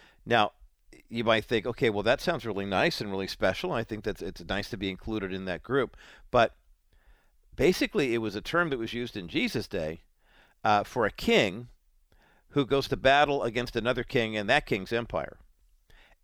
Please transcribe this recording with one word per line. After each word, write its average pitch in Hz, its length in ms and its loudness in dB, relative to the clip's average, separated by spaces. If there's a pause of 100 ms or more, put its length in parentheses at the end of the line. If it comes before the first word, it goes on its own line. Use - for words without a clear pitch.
(260)
Now, 110 280 4 (560)
you 117 140 -4
might 110 220 4
think, 110 200 0
"Okay, 120 240 2
well, 104 140 0
that 120 180 2
sounds 170 240 -2
really 98 200 -4
nice 101 360 0
and 107 100 -6
really 95 160 -4
special. 92 460 -2
I 117 100 -2
think 107 200 -8
that's, 98 180 -4
it's 92 240 -10
nice 95 240 -4
to 117 80 -10
be 95 120 -4
included 95 440 -6
in 95 120 -6
that 90 180 -4
group." 127 340 -2 (340)
But 120 240 4 (1000)
basically, 165 580 2
it 120 60 2
was 110 160 -4
a 104 60 -8
term 170 280 0
that 135 100 -4
was 113 140 -6
used 120 240 -6
in 90 100 -8
Jesus' 135 400 -4
day, 82 360 -6 (600)
uh, 104 200 4
for 117 220 -2
a 101 60 0
king 123 580 0 (800)
who 143 160 0
goes 139 220 0
to 120 100 -4
battle 139 460 4
against 120 320 -4
another 123 280 0
king 113 320 0
and 104 140 -2
that 143 160 4
king's 95 260 -4
empire. 113 460 -4 (880)